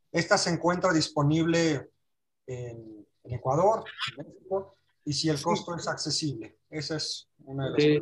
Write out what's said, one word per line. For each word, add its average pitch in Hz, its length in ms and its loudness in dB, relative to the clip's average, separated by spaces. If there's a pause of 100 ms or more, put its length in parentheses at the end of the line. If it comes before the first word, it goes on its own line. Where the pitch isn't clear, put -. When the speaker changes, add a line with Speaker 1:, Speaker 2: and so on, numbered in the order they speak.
(140)
Speaker 1:
¿esta 170 240 4
se 185 120 0
encuentra 175 420 2
disponible 160 1000 2 (560)
en, 117 600 -12 (180)
en - 100 -8
Ecuador, 160 520 2 (320)
en 147 100 -12
México? - 500 -6 (280)
Y 147 80 -4
si 160 160 0
el 151 80 2
Speaker 2:
Sí. - 80 -8
Speaker 1:
costo 170 280 0
es 170 140 -6
accesible. 143 680 -4 (120)
Esa 151 280 -6
es - 320 -8 (160)
una 135 180 -6
de 127 80 -2
las - 80 2
Speaker 2:
Eh, 151 80 6 (140)